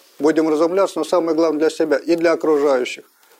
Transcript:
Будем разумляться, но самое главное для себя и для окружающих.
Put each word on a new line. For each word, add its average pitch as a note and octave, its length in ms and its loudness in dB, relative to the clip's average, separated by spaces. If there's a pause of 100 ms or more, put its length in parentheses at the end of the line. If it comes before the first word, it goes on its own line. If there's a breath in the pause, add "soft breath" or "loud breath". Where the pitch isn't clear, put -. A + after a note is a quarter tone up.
(180)
Будем D#3 320 0
разумляться, E3+ 480 0
но D#3 80 -2
самое E3 280 0
главное D#3 260 0
для D#3 100 2
себя D3+ 260 0
и E3 180 -2
для E3 180 2
окружающих. C#3+ 720 0 (360 soft breath)